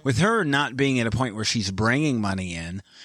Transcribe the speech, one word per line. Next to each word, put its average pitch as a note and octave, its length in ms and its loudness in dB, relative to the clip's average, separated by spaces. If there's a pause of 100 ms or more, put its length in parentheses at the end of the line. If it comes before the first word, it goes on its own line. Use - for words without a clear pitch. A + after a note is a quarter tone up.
With C3 160 2
her G#3+ 260 2
not C#3 320 0
being C3+ 220 2
at A#2 80 2
a A2 40 -2
point B2 240 -2
where A2 80 -6
she's G2+ 280 -2
bringing A#2+ 500 2
money F#2+ 340 -2
in, E2+ 280 -8 (220)